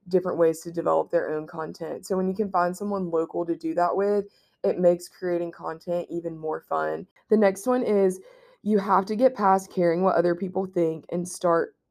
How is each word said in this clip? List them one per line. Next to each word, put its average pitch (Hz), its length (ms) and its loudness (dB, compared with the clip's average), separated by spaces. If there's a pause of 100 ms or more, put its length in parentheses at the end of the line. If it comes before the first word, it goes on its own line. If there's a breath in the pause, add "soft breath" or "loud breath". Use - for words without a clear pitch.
different 180 300 0
ways 165 220 4
to 170 120 -12
develop 165 380 0
their 151 240 0
own 156 120 -6
content. 160 600 -10
So 196 100 -2
when 185 120 0
you 190 60 -2
can 196 160 -2
find 180 240 0
someone 196 360 -4
local 165 340 -2
to 165 100 -2
do 160 200 -6
that 175 200 0
with, 202 300 0 (380 soft breath)
it 196 160 0
makes 175 300 4
creating 175 420 -4
content 170 580 -8
even 165 300 -8
more 156 240 -6
fun. 156 440 -4 (220 soft breath)
The 214 80 4
next 196 300 2
one 254 160 2
is 196 380 2 (420 loud breath)
you 208 160 2
have 190 280 2
to 208 100 -4
get 254 180 4
past 190 360 2
caring 175 320 2
what 185 140 4
other 175 180 4
people 185 300 -4
think 165 460 -2
and 175 180 -4
start 170 460 0 (160)